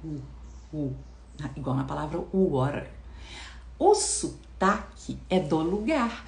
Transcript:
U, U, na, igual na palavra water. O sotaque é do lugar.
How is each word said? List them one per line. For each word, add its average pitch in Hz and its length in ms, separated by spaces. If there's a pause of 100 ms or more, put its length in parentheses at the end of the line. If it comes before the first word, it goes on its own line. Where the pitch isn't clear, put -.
U, 151 160 (520)
U, 143 200 (460)
na, 143 180
igual 131 200
na 135 80
palavra 147 340 (140)
water. 135 580 (880)
O 381 160
sotaque - 1200 (100)
é 185 120
do - 180
lugar. 220 680